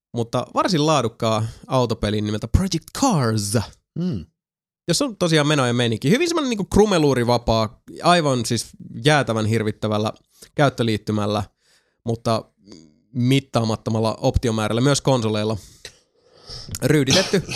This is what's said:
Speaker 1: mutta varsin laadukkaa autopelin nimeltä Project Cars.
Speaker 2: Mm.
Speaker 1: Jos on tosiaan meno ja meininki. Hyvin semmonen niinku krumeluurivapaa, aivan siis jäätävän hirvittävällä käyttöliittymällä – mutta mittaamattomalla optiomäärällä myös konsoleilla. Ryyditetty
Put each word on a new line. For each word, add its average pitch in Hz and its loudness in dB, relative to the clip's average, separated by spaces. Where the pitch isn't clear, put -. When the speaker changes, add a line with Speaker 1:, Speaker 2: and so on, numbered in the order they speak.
Speaker 1:
mutta 117 -4
varsin 196 0
laadukkaa 113 0
autopelin 110 -2
nimeltä 104 -6
Project 185 0
Cars. 113 0
Speaker 2:
Mm. 151 -4
Speaker 1:
Jos 170 0
on 262 -4
tosiaan 160 2
meno 147 2
ja 120 0
meininki. 120 0
Hyvin 269 2
semmonen 320 -2
niinku 208 -4
krumeluurivapaa, 120 2
aivan 143 2
siis 113 -4
jäätävän 117 2
hirvittävällä 107 -2
käyttöliittymällä – 107 0
mutta 117 -2
mittaamattomalla 113 0
optiomäärällä 110 0
myös 139 2
konsoleilla. 110 0
Ryyditetty 143 2